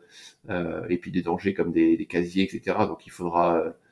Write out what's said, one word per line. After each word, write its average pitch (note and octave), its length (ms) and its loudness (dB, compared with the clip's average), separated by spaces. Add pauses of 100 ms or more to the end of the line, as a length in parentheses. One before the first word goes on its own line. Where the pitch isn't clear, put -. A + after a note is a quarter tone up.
(500)
euh, E2 380 -6
et F2 100 0
puis - 120 -14
des F#2 120 -2
dangers F2 320 -2
comme E2+ 180 0
des, E2 240 6
des D#2+ 100 -4
casiers, F2 380 0
et F#2+ 40 -2
cetera. F#2+ 380 -2
Donc, E2 200 -8
il - 40 -20
faudra, F2 460 2
euh, D#2+ 140 0 (220)